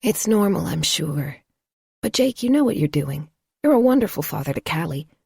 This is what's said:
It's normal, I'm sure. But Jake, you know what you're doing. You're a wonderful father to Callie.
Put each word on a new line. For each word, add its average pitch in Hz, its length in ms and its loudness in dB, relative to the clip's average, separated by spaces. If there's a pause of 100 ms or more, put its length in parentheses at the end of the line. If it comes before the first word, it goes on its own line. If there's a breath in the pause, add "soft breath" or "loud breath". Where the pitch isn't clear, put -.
It's - 280 -2
normal, 202 380 2
I'm 160 160 -4
sure. 147 560 -4 (640)
But - 100 -4
Jake, 254 320 0
you 247 60 0
know 285 120 4
what 254 140 0
you're 151 100 0
doing. 147 420 -4 (360)
You're 294 80 4
a 247 80 6
wonderful 254 420 2
father 139 300 -4
to - 80 -4
Callie. 156 480 -6 (180)